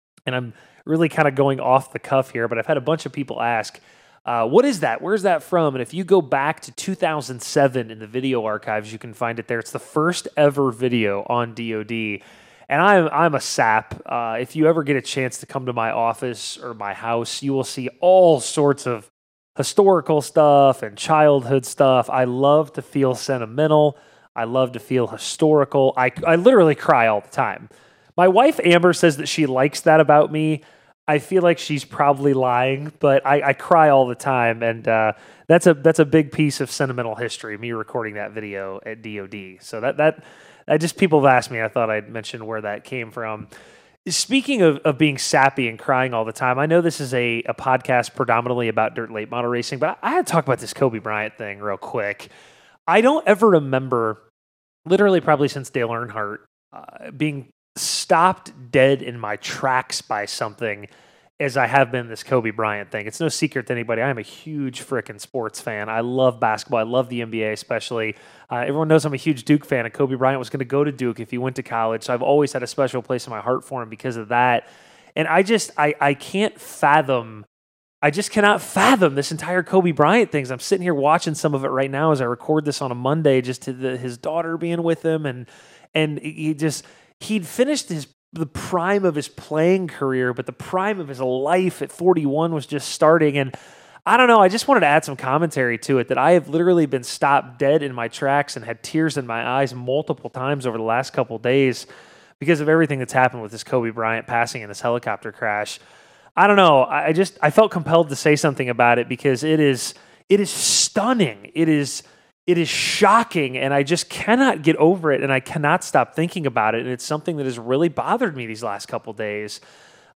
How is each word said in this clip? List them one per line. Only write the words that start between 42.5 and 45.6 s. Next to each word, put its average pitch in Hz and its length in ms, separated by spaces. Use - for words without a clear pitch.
that 104 240
came 120 260
from. 110 380
Speaking 262 540
of, 151 160
of 143 180
being 147 220
sappy 135 500